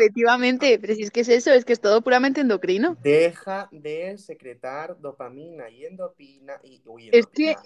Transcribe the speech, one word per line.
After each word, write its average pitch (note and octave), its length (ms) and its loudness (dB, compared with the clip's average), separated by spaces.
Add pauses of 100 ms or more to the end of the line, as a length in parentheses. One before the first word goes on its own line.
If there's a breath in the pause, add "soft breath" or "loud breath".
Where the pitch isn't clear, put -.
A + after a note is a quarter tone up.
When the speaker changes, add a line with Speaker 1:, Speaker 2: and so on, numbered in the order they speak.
Speaker 1:
Efectivamente, B3 760 2
pero G#3 140 -4
si G#3+ 100 -6
es G#3 80 -10
que A#3 100 -2
es A#3 80 -2
eso, B3 220 2
es B3 140 6
que A#3+ 80 0
es A3+ 60 -4
todo G#3+ 220 4
puramente C4 400 0
endocrino. G#3+ 600 -2
Speaker 2:
Deja E3+ 680 0
de D#3+ 480 -12
secretar C#3+ 800 -16
dopamina C#3 720 -18
y B2 160 -20
endopina C#3 800 -18
y, C3 220 -20
uy, A2+ 260 -20
Speaker 1:
Es A#3 160 4
que, D#4 240 -2
Speaker 2:
endopina, D4+ 140 -8